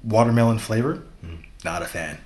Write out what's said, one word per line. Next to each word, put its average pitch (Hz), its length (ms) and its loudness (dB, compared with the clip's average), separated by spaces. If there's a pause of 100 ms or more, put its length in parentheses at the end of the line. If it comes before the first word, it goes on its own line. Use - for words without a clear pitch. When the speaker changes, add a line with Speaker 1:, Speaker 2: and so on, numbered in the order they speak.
Speaker 1:
watermelon 117 540 4
flavor. 120 440 -2 (220)
Speaker 2:
Mm. 82 200 -14 (200)
Speaker 1:
Not 175 180 -4
a 165 40 -8
fan. 78 380 -8